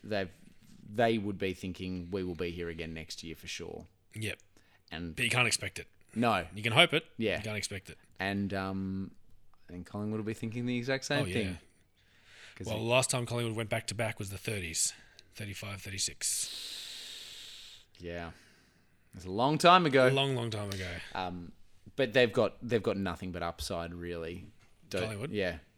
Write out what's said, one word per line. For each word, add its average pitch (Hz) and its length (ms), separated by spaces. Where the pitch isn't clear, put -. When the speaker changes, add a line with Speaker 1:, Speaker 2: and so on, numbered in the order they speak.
Speaker 1:
they've, 98 240
they 117 240
would 101 200
be 95 160
thinking, 92 580
"We 95 120
will 90 120
be 87 160
here 85 180
again 82 240
next - 300
year 80 120
for - 120
sure." - 380
Speaker 2:
Yep. 110 240
Speaker 1:
And 82 240
Speaker 2:
But 123 100
you 113 60
can't 123 160
expect - 320
it. - 80
Speaker 1:
No. 110 300
Speaker 2:
You 104 80
can 117 100
hope 170 200
it. 165 120
Speaker 1:
Yeah. 101 200
Speaker 2:
You 76 60
can't 107 140
expect 98 320
it. 82 80
Speaker 1:
And, 98 340
um, 95 580
and 87 180
Collingwood 107 360
will 101 40
be 110 80
thinking 117 320
the 123 120
exact 135 280
same 143 180
Speaker 2:
Oh, - 20
yeah. 90 80
Speaker 1:
thing. 95 240
'Cause 95 120
Speaker 2:
Well, 107 100
Speaker 1:
it 110 60
Speaker 2:
last 123 260
time 123 160
Collingwood 117 320
went 113 120
back 113 180
to 101 80
back 110 240
was 98 100
the 98 80
thirties. 90 560
Thirty-five, 101 460
thirty-six. - 920
Speaker 1:
Yeah. 85 320
It's 87 100
a 92 60
long 135 260
time 175 280
ago. 131 220
Speaker 2:
A 127 40
long, 135 240
long 120 160
time 104 180
ago. 95 180
Speaker 1:
Um, 90 360
but 120 180
they've 123 180
got, 110 300
they've 117 220
got 98 140
nothing 92 340
but 85 100
upside, 85 520
really. 87 520
Don't 92 140
Speaker 2:
Collingwood? 107 280
Speaker 1:
Yeah. 92 260